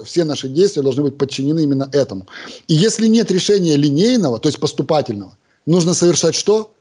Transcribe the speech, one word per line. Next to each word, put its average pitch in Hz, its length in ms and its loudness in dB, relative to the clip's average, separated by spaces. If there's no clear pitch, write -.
все 170 200 -2
наши 139 240 -6
действия 156 340 0
должны 135 200 0
быть 139 160 -2
подчинены 143 440 -2
именно 135 300 -2
этому. 110 340 -2
И 165 60 2
если 220 340 2
нет 220 220 2
решения 180 460 2
линейного, 151 640 2
то - 100 0
есть - 100 -4
поступательного, 135 800 -4
нужно 170 280 2
совершать 170 400 2
что? 214 460 0